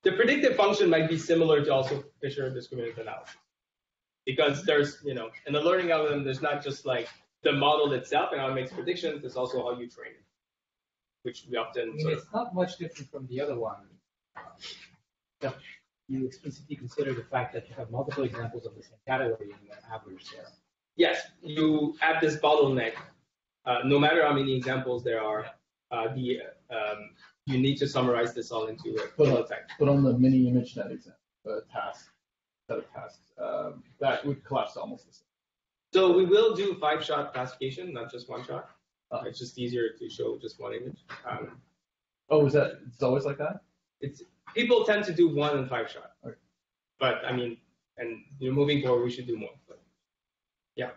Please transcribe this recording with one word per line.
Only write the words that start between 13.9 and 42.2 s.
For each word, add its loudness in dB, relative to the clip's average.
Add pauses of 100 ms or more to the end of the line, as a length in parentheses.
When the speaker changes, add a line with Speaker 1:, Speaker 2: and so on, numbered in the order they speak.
Speaker 2:
But -6 (500)
you -2
explicitly -10
consider -4
the -6
fact -4
that -10
you -20
have -12
multiple -4
examples -6
of -14
the -20
same -20
category -2
and -20
the -18
average -16
there. -18 (520)
Speaker 1:
Yes, 2 (220)
you 0
add 2
this 2
bottleneck. 4 (720)
Uh, 0
no 4
matter 6
how 4
many 0
examples -2
there 0
are, -4 (460)
Speaker 2:
Yeah. -4
Speaker 1:
uh, -2
the, -2 (280)
um, -6 (320)
you 0
need 2
to 0
summarize 0
this -8
all -4
into -10
a -4
Speaker 3:
But, -16
Speaker 1:
prototype. 2 (100)
Speaker 3:
but 4
on 6
the 6
mini 6
ImageNet 0
example, -16 (300)
uh, -4 (100)
task, -10 (580)
set -4
of -12
tasks, -18
um, -8 (160)
that 0
would -4
collapse -4
almost -12
the -20
same. -20 (680)
Speaker 1:
So 6
we 6
will 6
do -2
five-shot -2
classification, -8
not -10
just -16
one -10
shot. -10 (420)
Speaker 3:
Oh. -6
Speaker 1:
It's -10
just -12
easier -2 (100)
to -10
show -4
just -14
one -8
image. -10 (220)
Um, -10 (680)